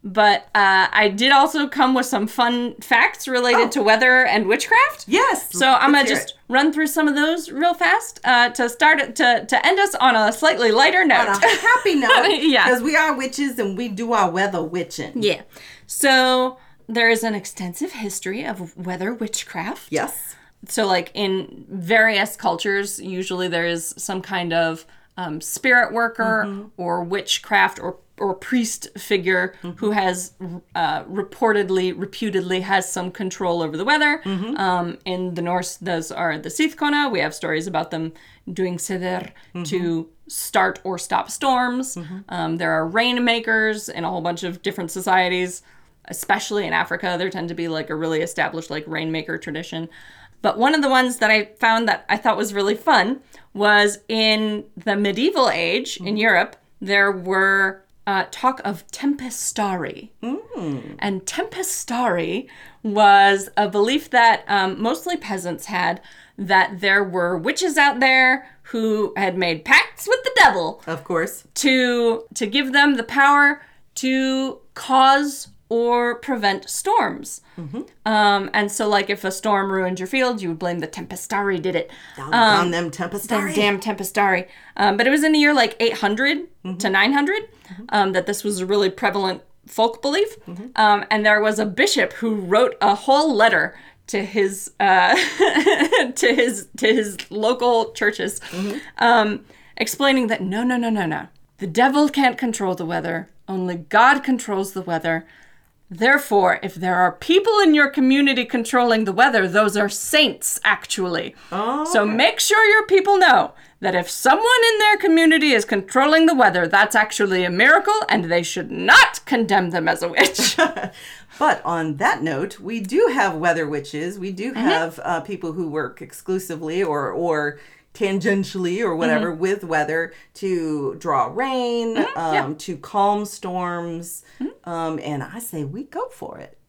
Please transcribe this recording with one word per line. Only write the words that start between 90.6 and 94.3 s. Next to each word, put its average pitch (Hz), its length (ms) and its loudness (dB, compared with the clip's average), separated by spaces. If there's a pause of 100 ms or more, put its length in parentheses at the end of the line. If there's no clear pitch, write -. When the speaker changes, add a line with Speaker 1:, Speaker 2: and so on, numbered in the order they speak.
Speaker 1:
Um, 208 360 4
and 214 140 0
there 208 160 4
was 214 200 0
a 214 60 0
bishop 254 480 0
who 226 200 -2
wrote 208 460 2
a 202 160 4
whole 285 360 2
letter 202 460 4 (300)
to 208 160 -4
his, 196 560 -2